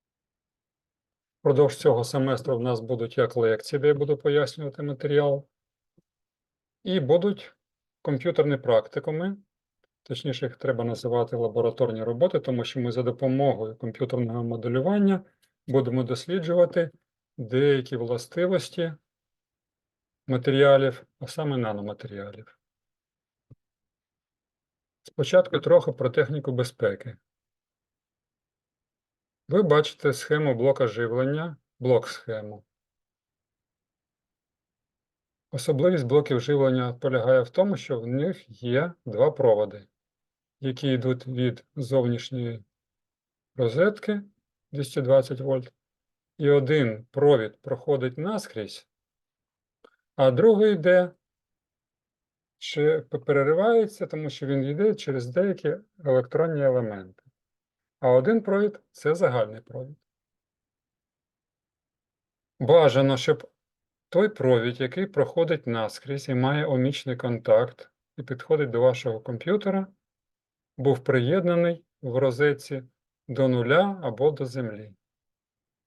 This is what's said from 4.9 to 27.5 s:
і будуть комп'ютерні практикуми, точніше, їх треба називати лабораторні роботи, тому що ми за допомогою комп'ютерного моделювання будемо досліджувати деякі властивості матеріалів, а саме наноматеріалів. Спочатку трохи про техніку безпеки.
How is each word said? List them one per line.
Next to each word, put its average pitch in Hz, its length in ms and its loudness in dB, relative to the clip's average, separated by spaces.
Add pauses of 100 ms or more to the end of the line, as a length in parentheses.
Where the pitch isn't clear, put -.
і 185 160 -2
будуть 175 560 0 (460)
комп'ютерні 147 560 0
практикуми, 156 800 -2 (680)
точніше, 127 420 -8
їх 123 100 -8
треба 120 280 -4
називати 117 520 -2
лабораторні 113 680 -2
роботи, 123 360 0
тому 123 240 -4
що - 160 -8
ми 120 120 -2
за 123 120 -2
допомогою 123 720 -2
комп'ютерного 120 680 -4
моделювання 139 800 0 (440)
будемо 127 360 0
досліджувати 170 880 0 (460)
деякі 131 600 0
властивості 165 960 -4 (1300)
матеріалів, 135 800 4 (140)
а 131 80 -14
саме 151 300 -6
наноматеріалів. 104 1000 -8 (2500)
Спочатку 175 560 0
трохи - 320 4
про 127 180 -2
техніку 143 420 -4
безпеки. 117 680 -4 (2250)